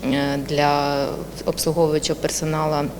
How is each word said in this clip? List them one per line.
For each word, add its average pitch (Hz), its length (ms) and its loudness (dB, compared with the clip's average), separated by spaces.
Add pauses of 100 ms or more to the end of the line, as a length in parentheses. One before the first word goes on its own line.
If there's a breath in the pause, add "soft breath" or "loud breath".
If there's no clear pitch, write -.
е, 139 340 0 (100)
для 143 580 2 (380)
обслуговуючого 156 760 0
персоналу 156 680 0 (120)